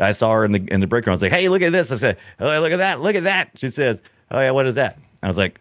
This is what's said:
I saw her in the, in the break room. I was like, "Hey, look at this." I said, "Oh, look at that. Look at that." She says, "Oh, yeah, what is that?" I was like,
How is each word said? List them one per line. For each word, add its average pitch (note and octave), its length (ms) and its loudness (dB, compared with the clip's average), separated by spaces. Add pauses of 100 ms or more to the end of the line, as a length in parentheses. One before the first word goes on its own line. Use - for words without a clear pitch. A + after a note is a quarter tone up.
I G2 120 2
saw A2+ 200 2
her A2 140 2
in G#2 60 2
the, G2 200 0
in F#2+ 80 0
the G2 60 2
break A#2 200 0
room. G#2 60 2
I - 20 2
was E2+ 80 -2
like, F#2+ 100 2
"Hey, F#3 180 2
look F#3 120 2
at E3+ 80 2
this." E3+ 220 0
I C3 40 -4
said, A#2 200 0 (240)
"Oh, A2+ 60 -2 (140)
look D#3+ 120 0
at F3+ 60 -2
that. F#3 220 -2
Look G3+ 140 -2
at F3+ 100 -2
that." F#3 320 -2
She C3+ 120 -6
says, A#2+ 320 0 (320)
"Oh, C3 80 0
yeah, C3 100 2
what C3 160 2
is B2 100 -2
that?" C3 220 -2 (240)
I F#2 60 -4
was F2 100 -2
like, F#2+ 220 -2